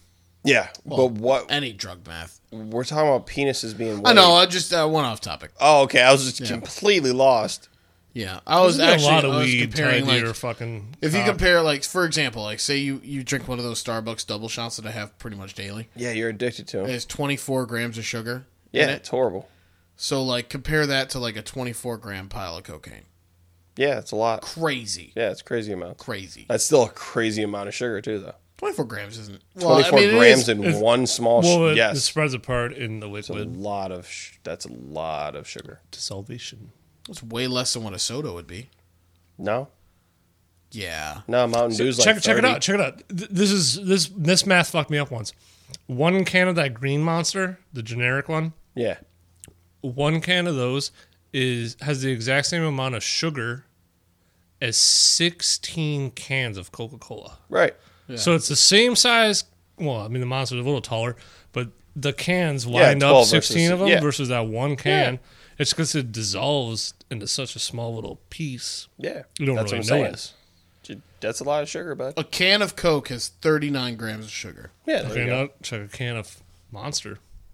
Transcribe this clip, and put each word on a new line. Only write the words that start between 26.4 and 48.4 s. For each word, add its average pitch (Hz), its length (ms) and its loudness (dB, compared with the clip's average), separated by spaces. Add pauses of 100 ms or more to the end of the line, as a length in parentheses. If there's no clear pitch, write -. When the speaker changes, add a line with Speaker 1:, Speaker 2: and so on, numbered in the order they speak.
Speaker 1:
That's 117 160 0
still 139 200 6
a 107 60 2
crazy 110 540 -2
amount 101 240 -6
of 101 80 -10
sugar, 117 240 -4
too, 107 200 -6
though. 87 160 -14 (220)
Speaker 2:
Twenty-four 370 280 -6
grams 104 320 -12
isn't, 101 240 -16 (140)
well, 170 180 4
I 151 160 6
Speaker 1:
Twenty-four - 100 8
Speaker 2:
mean, - 100 8
it 220 80 6
Speaker 1:
grams 127 260 10
Speaker 2:
is 117 60 0
Speaker 1:
in 104 140 2
Speaker 3:
It's, 98 140 2
Speaker 1:
one 117 300 4
small 117 340 4
sh-, 175 40 6
Speaker 3:
well, 175 240 6
it, 156 80 2
Speaker 1:
yes. 113 200 4
Speaker 3:
it 131 40 -2
spreads 151 320 -2
apart 120 400 -4
in 110 280 -8
the 104 140 -12
Speaker 1:
It's 104 140 -12
a - 40 -8
Speaker 3:
liquid. 104 240 -8
Speaker 1:
lot 98 340 -6
of 90 160 -12
sh-, - 360 -16
that's - 220 -10
a - 60 -16
lot 73 640 -8
of 73 120 -14
sugar. - 340 -16 (100)
Speaker 3:
Dissolvation. 104 800 -12 (380)
Speaker 2:
It's 196 120 -16
way 117 260 -6
less 127 260 -2
than 117 100 -6
what 101 100 -8
a 90 60 -12
soda 123 320 -6
would 85 160 -12
be. 101 220 -14 (680)
Speaker 1:
No? 113 300 -4 (1040)
Speaker 2:
Yeah. 82 560 -8
Speaker 1:
No, 120 200 2
Mountain 117 260 0
Speaker 3:
So 110 100 0
Speaker 1:
Dew's 127 140 0
Speaker 3:
check, 214 180 6
Speaker 1:
like 175 80 -6
Speaker 3:
check 220 140 4
it 214 40 2
Speaker 1:
thirty. 254 140 4
Speaker 3:
out. - 60 -4
Check 196 140 0
it 202 60 0
out. - 280 -6
Th-, 196 200 -8
this 196 220 2
is, 180 340 0
this, 185 300 2
this 170 300 2
math 180 240 4
fucked 156 200 -2
me 151 80 0
up 143 140 -4
once. 113 220 -10 (540)
One 170 380 2
can 180 220 2
of 180 80 0
that 143 180 0
green 139 280 -2
Monster, 170 580 -2 (140)
the 120 100 -8
generic 123 460 -2
one. 160 240 -2 (200)